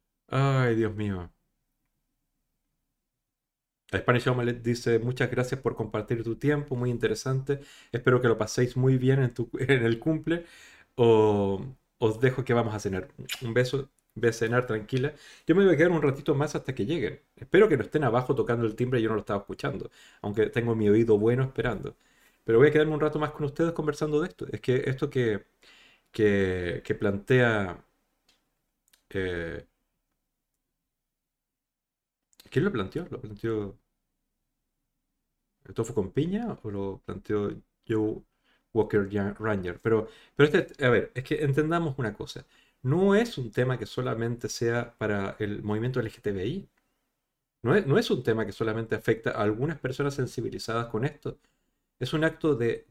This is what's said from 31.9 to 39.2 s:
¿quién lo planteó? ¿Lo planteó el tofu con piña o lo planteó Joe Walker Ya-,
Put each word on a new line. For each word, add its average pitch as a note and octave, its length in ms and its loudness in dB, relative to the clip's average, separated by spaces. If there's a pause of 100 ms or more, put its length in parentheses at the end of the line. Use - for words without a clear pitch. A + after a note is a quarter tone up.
¿quién C3+ 160 0
lo G3+ 60 0
planteó? G2 380 -6
¿Lo G#2 120 -12
planteó G#2+ 560 -8 (1900)
el - 80 -18
tofu A#2 200 -4
con F#2 180 -2
piña F3+ 520 -2
o A2 80 -8
lo G2 340 -6
planteó G2+ 440 -4 (380)
Joe A2 340 0 (520)
Walker G#2 360 2
Ya-, G2+ 240 -2